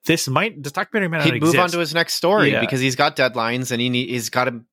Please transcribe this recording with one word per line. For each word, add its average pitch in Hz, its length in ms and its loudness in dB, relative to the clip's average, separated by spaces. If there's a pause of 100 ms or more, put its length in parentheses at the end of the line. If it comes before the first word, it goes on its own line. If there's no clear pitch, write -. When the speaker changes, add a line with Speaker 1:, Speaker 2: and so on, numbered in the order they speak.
Speaker 1:
this 160 240 0
might, 156 340 -2
this 143 100 -10
documentary 196 360 -2
might 165 100 -4
not 151 60 0
Speaker 2:
He'd 127 160 2
move 160 140 4
Speaker 1:
exist. - 40 4
Speaker 2:
on 180 120 2
to 170 80 -4
his 156 160 -2
next 165 180 0
story 185 400 2
Speaker 1:
Yeah. 120 80 0
Speaker 2:
because 127 200 -2
he's 131 160 0
got 147 200 2
deadlines 123 560 0
and 117 80 -2
he 123 80 0
ne-, 123 180 0
he's 117 220 -4
gotta 123 320 -2 (120)